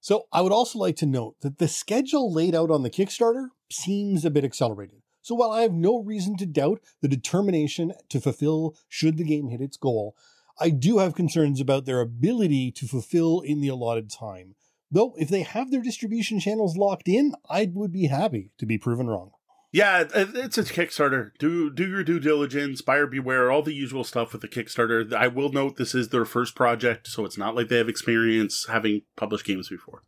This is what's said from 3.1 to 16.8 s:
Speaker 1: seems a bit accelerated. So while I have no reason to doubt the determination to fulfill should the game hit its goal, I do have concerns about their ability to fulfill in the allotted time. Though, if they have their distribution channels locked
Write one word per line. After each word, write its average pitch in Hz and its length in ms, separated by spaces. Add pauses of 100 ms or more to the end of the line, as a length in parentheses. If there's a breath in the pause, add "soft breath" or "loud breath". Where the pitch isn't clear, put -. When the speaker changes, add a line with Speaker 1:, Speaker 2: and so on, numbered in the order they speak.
Speaker 1:
seems 196 540
a 165 60
bit 143 120
accelerated. 110 600 (180)
So 233 140
while 233 160
I 220 100
have 226 120
no 190 280
reason 202 360
to 190 100
doubt 165 340 (220 soft breath)
the 165 40
determination 170 880 (160)
to 139 100
fulfill 156 560 (140 soft breath)
should 156 280
the 170 60
game 147 260
hit 120 120
its 139 160
goal, 110 380 (440 soft breath)
I 165 120
do 156 260
have 185 160
concerns 151 480
about 135 240
their 127 160
ability 135 760
to 127 100
fulfill 165 540
in 147 200
the 143 60
allotted 117 440
time. 95 440 (340)
Though, 220 280
if 156 120
they 185 140
have 254 260
their 254 140
distribution 220 560
channels 202 360
locked 196 320